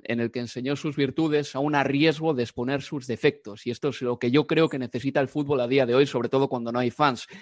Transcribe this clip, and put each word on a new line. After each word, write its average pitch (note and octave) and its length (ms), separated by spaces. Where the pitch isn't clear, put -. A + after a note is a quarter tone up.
en A#2 180
el A#2 100
que B2 100
enseñó B2 360
sus C#3+ 180
virtudes D3 600
aún D3 180
a C#3 100
riesgo D3+ 500
de B2 80
exponer B2+ 400
sus C3 240
defectos. A2+ 600
Y A#2+ 40
esto C3 180
es - 140
lo B2 160
que B2 120
yo C#3+ 160
creo D#3+ 220
que C#3+ 100
necesita C3 420
el C3+ 80
fútbol C#3+ 340
a A#2+ 60
día C3+ 180
de A#2 80
hoy, C#3 100
sobre A#2+ 240
todo C3+ 220
cuando A#2+ 200
no A#2+ 100
hay A#2+ 100
fans. C3+ 360